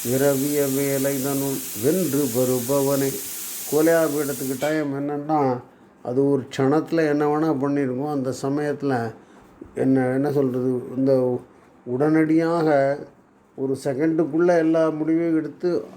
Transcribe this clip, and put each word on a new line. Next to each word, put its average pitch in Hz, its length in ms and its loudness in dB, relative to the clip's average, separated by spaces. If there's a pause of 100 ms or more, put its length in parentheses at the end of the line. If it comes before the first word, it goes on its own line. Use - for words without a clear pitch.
விரவிய 139 600 2
வேலைதனுள் 139 920 -2 (240)
வென்று 147 400 2 (120)
வருபவனே. 135 760 0 (540)
கோலையா 160 400 4
பீடத்துக்கு 139 560 -2
டைம் 151 340 -2
என்னன்னா, 143 640 -2 (420)
அது 135 280 0
ஒரு 135 120 0
க்ஷணத்துல 151 680 0
என்ன 147 180 0
வேணா 151 240 2
பண்ணிருக்கோம். 139 600 -2
அந்த 131 220 -2 (100)
சமயத்துல 139 720 -2 (600)
என்ன, 131 400 2
என்ன 139 180 0
சொல்றது, 127 500 0 (140)
இந்த 127 440 2 (440)
உடனடியாக 156 1120 2 (580)
ஒரு 135 280 -2
செகண்டுக்குள்ள 160 720 2
எல்லா 160 320 4
முடிவையும் 160 480 0
எடுத்து 156 480 -2 (120)